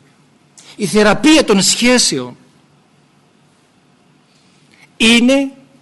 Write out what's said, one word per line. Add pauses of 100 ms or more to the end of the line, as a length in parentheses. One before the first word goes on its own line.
(760)
η
θεραπεία
των
σχέσεων (2500)
είναι (320)